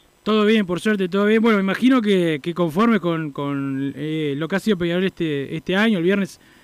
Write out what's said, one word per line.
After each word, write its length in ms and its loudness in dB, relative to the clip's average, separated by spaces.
Todo 240 2
bien, 220 2
por 120 -4
suerte, 300 -2
todo 160 0
bien. 160 4
Bueno, 160 4
me 60 0
imagino 400 2
que, 360 2
que 140 -6
conforme 460 2
con, 320 -2
con, 640 -4
eh, 420 -4
lo 100 -4
que 100 -2
ha 20 -4
sido 180 0
Peñarol 280 -2
este, 500 -4
este 200 -4
año. 220 2
El 60 -2
viernes 360 0